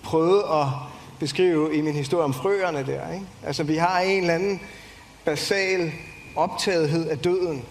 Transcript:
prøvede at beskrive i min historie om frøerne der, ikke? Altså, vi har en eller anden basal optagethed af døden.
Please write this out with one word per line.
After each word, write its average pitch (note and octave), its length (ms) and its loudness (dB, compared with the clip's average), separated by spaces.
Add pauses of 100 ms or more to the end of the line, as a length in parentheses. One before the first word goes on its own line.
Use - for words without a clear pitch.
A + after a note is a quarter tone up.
prøvede F3 420 4
at D3+ 220 2 (520)
beskrive D#3 560 2
i D3+ 60 2
min D3+ 140 0
historie D3 300 0
om C3+ 100 2
frøerne F3+ 520 0
der, C#3 260 -6
ikke? F#3+ 140 -10 (200)
Altså, D3 160 -4
vi D3+ 140 0
har F3+ 240 2
en F#3+ 200 2
eller E3+ 140 2
anden F#3+ 260 0 (640)
basal F#3 680 0 (440)
optagethed E3 720 2
af D3+ 100 -2
døden. F3 520 0